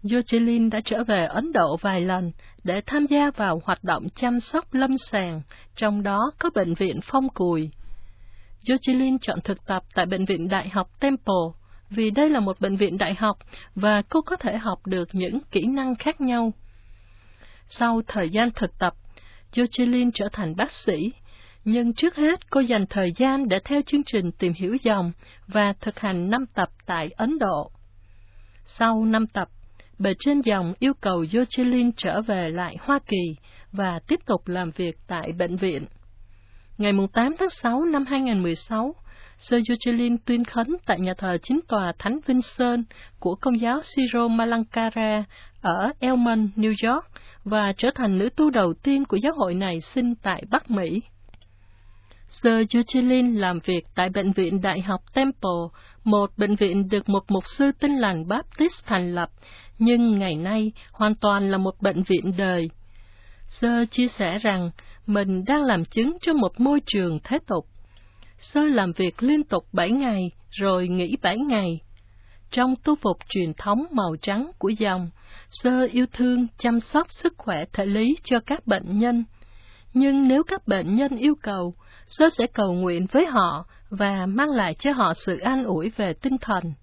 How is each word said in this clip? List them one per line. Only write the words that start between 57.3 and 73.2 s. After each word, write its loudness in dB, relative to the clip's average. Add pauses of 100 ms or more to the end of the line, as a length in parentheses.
sư 2 (100)
Tin 2
lành 0
Baptist -2
thành 0
lập, -4 (480)
nhưng 4
ngày -2
nay -2 (200)
hoàn 2
toàn 2
là 2
một 0
bệnh 2
viện 2
đời. 0 (800)
Sơ 2
chia 2
sẻ -2
rằng 0 (360)
mình 0
đang 2
làm 2
chứng 0
cho 0
một 2
môi 4
trường 0
thế -2
tục. -2 (720)
Sơ -2
làm 2
việc -2
liên 4
tục -2
bảy 0
ngày, 0 (200)
rồi 0
nghỉ 0
bảy 0
ngày. -2 (720)
Trong 2 (100)
tu 4
phục 0 (120)